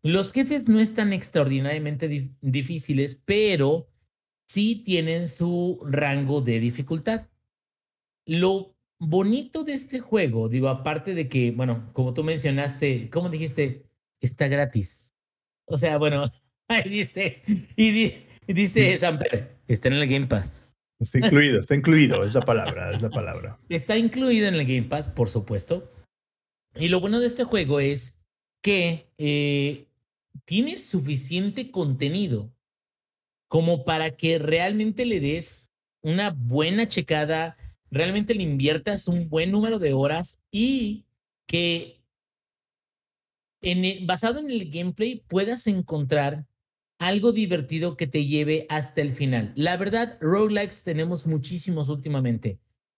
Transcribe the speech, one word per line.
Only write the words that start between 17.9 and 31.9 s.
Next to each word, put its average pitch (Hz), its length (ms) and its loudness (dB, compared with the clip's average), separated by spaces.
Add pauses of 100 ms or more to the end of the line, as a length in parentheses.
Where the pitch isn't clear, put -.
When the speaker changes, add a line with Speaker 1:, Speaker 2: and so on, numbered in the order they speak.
Speaker 1:
di-, 220 220 2 (340)
y 196 60 -2
dice 196 400 4
Speaker 2:
Sí. 175 60 0
Speaker 1:
Samper, 151 580 -2 (100)
está 123 220 2
en 135 60 2
el 143 120 2
Game 135 200 0
Pass. 107 380 -4 (340)
Speaker 2:
Está 117 200 0
incluido, 143 420 6
está - 140 0
incluido, 143 500 6
es 107 80 -4
la 127 80 4
palabra, 95 520 0
es 101 80 -2
la 110 80 -2
palabra. 95 480 -8 (120)
Speaker 1:
Está 170 280 -2
incluido 233 500 2
en 185 80 0
el 147 100 2
Game 127 180 2
Pass, 147 240 -4
por 113 220 0
supuesto. 113 600 -4 (880)
Y 165 140 -2
lo 185 100 4
bueno 208 200 0
de 240 80 2
este 240 180 -2
juego 147 340 0
es 139 360 -2 (460)
que, 175 560 0
eh, 143 680 0 (600)
tiene 277 320 -2
suficiente 175 920 -4
contenido 143 840 -2 (960)